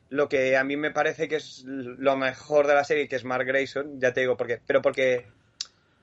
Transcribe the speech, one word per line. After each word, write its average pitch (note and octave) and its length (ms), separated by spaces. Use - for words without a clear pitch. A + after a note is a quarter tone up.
Lo C#3+ 200
que C3 260
a C3 80
mí C#3+ 140
me D3+ 140
parece D#3 360
que D3+ 100
es C3+ 280
lo C3+ 500
mejor C#3 520
de D3 80
la C#3+ 80
serie, D3 240
que C3+ 80
es A#2 100
Mark B2+ 200
Grayson, C3+ 540
ya B2 140
te C3 80
digo, B2+ 160
porque, A#2+ 280
pero C3+ 160
porque, C3 440